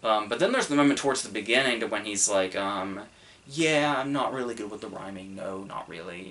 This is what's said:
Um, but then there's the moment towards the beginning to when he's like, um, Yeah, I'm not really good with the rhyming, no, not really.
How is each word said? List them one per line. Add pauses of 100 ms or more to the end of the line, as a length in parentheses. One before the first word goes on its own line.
Um,
but
then
there's
the
moment
towards
the
beginning
to
when
he's
like,
um, (460)
Yeah,
I'm
not
really
good
with
the
rhyming,
no,
not
really.